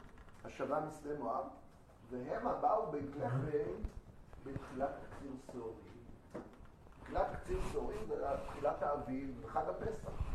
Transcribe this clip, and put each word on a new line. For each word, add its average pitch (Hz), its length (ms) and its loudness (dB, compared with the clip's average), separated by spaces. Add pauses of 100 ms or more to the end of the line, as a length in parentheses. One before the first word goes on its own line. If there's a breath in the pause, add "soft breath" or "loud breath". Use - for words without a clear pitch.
(440)
"השבה 135 360 2
משדה 151 380 -2
מואב, 135 260 2 (680)
והמה 131 440 2
באו - 380 6
בית 143 240 -2
לחם 139 300 4 (960)
בתחילת 135 460 0 (200)
קציר 139 200 -8 (220)
שעורים." 113 400 -6 (1200)
תחילת 185 140 6 (160)
קציר - 160 2 (140)
שעורים - 260 0 (100)
זה 110 160 0 (220)
תחילת - 360 2
האביב, 131 580 0
זה 113 80 -6
חג - 200 2
הפסח. - 420 -2 (240)